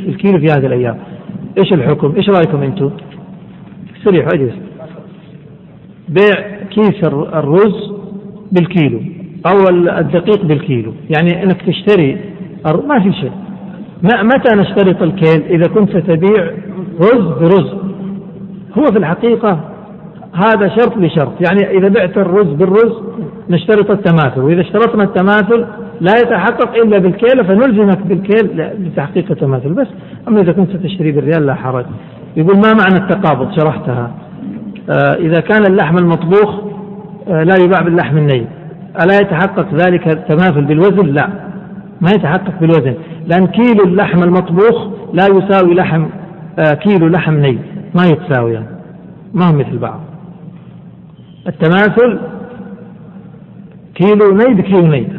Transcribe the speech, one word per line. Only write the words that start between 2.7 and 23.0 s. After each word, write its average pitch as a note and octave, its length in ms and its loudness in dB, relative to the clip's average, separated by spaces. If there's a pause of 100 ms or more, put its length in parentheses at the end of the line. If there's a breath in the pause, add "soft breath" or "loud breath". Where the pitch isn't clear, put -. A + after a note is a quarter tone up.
استريحوا، E3+ 360 2
اجلس. C3+ 200 -2 (1600)
بيع F#3 480 2 (120)
كيس G#3 340 0
الر-، D3+ 360 -2
الرز F#3 540 0 (580)
بالكيلو D#3+ 480 0 (480)
أو F#3+ 220 4
ال-، F3 200 2
الدقيق F3 560 0
بالكيلو، C3+ 480 -2 (160)
يعني E3+ 340 0
إنك F#3 180 0
تشتري E3 560 0 (500)
الر-، D#3 180 0
ما C#4 180 2
في F#3+ 100 2
شيء. B2+ 180 -6 (720)
ما-، G3+ 200 2
متى B3 320 2
نشترط G3 460 2
الكيل؟ D#3+ 480 2
إذا E3+ 180 2
كنت G3+ 220 2
ستبيع F3+ 640 0 (480)
رز G#3+ 260 4 (160)
برز. E3+ 320 2 (1040)
هو D4 140 2
في G3+ 60 2
الحقيقة G#3 640 0 (760)
هذا G3+ 360 2
شرط A3+ 280 0
لشرط، D#3+ 360 0 (160)
يعني F#3+ 280 2
إذا F#3 100 4
بعت G3 300 0
الرز F#3+ 300 2
بالرز F#3+ 460 2 (560)